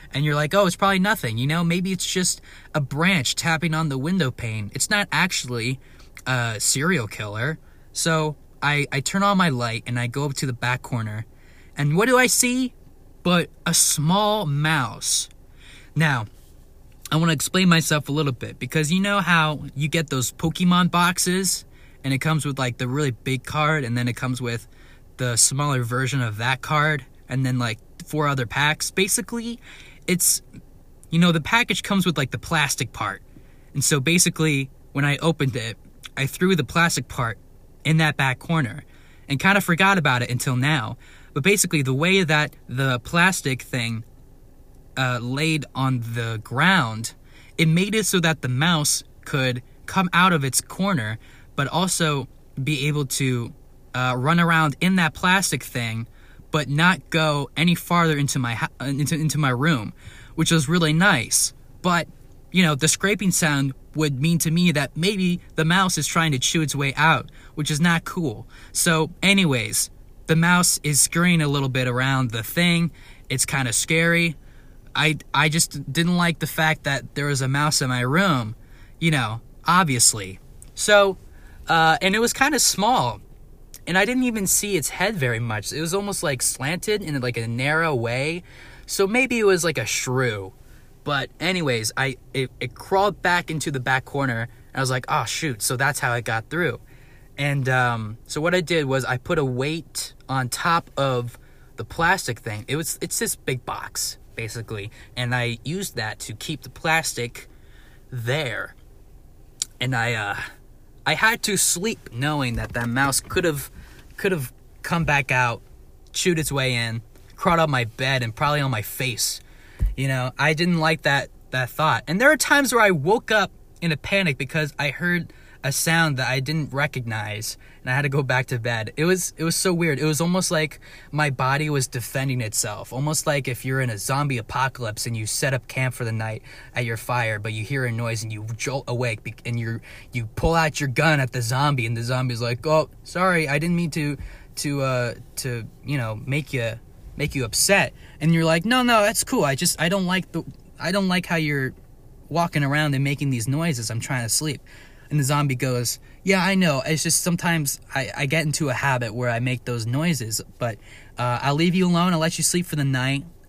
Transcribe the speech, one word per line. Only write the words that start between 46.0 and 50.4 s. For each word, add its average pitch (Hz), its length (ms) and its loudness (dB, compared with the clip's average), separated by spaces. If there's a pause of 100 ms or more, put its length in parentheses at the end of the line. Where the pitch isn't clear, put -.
the 113 280 -4
ground, 123 720 2 (440)
it 160 100 4
made 190 260 2
it 214 120 2
so 185 140 2
that 160 220 0
the 131 60 -4
mouse 151 540 0 (220)
could 127 380 -2 (240)
come 190 260 0
out 180 200 6
of 143 120 0